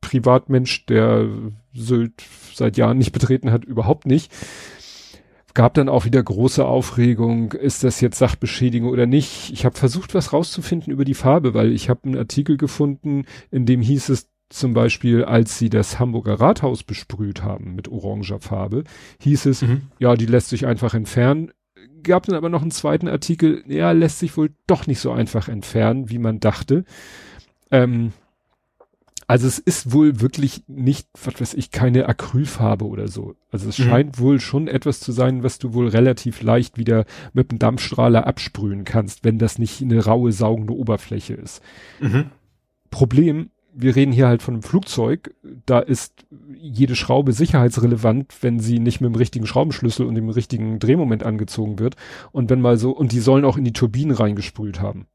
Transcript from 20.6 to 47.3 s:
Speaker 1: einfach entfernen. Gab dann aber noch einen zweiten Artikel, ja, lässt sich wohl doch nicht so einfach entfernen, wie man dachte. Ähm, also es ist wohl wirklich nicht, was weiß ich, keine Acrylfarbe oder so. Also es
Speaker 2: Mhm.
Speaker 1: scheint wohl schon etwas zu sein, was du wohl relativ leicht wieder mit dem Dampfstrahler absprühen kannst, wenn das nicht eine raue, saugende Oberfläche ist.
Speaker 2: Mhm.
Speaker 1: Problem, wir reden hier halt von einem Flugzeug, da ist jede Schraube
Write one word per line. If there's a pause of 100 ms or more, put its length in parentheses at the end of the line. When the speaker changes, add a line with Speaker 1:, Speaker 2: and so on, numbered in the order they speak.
Speaker 1:
einfach
entfernen. (520)
Gab
dann
aber
noch
einen
zweiten
Artikel,
ja,
lässt
sich
wohl (160)
doch
nicht
so
einfach
entfernen,
wie
man
dachte. (880)
Ähm, (1160)
also
es
ist
wohl
wirklich
nicht, (160)
was
weiß
ich,
keine
Acrylfarbe
oder
so. (180)
Also
es
Speaker 2:
Mhm.
Speaker 1:
scheint
wohl
schon
etwas
zu
sein,
was
du
wohl
relativ
leicht
wieder (280)
mit
dem
Dampfstrahler
absprühen
kannst,
wenn
das
nicht
eine
raue,
saugende
Oberfläche
ist. (360)
Speaker 2:
Mhm. (640)
Speaker 1:
Problem, (280)
wir
reden
hier
halt
von
einem
Flugzeug, (320)
da
ist (400)
jede
Schraube